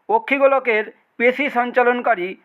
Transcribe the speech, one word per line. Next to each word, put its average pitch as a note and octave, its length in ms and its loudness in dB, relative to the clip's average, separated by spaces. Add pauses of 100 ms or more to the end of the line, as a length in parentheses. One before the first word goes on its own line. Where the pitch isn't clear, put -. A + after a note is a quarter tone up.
অক্ষিগোলকের B3 840 0 (240)
পেশি B3 340 0
সঞ্চালনকারী A#3+ 960 0